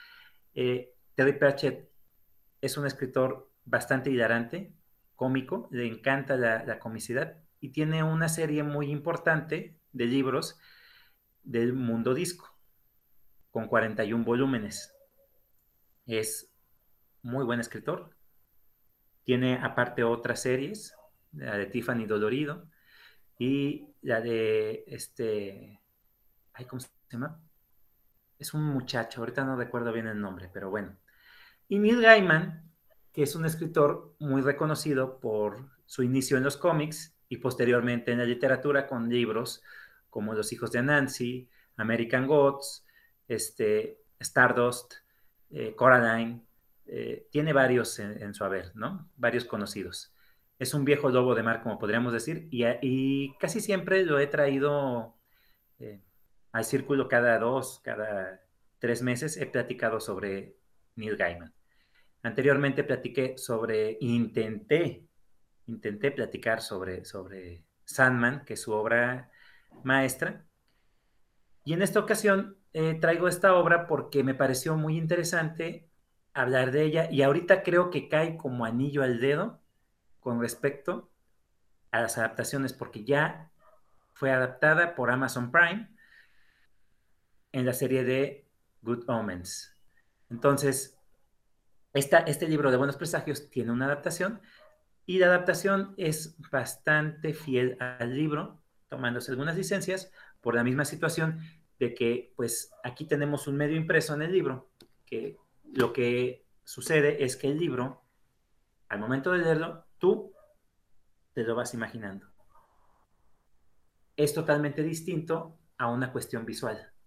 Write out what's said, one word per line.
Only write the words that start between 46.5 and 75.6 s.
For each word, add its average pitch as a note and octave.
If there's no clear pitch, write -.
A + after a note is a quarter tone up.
eh, A#2+
tiene D3+
varios B2
en, G#2
en G2+
su G#2
haber, F#2+
¿no? D3+
Varios A#2+
conocidos. G2
Es B2
un C#3+
viejo C#3+
lobo B2+
de A2+
mar, A2+
como G#2+
podríamos A#2
decir, D#3
y, A#2+
y C3+
casi F#3+
siempre F#3+
lo D3
he C#3+
traído, C#3
eh, G#2+
al A2+
círculo C3+
cada A#2+
dos, B2
cada G#2
tres A#2
meses, B2+
he C3+
platicado A2+
sobre G2
Neil G#2+
Gaiman. F2
Anteriormente C3+
platiqué C3
sobre, A2
intenté, A#2
intenté A2+
platicar A2+
sobre, F#2
sobre F#2
Sandman, B2+
que -
es -
su A2+
obra A#2+
maestra. C3+
Y D3+
en E3+
esta G3+
ocasión, G3+
eh, D#3+
traigo E3+
esta F#3
obra E3+
porque C#3
me C3+
pareció C3+
muy D#3
interesante E3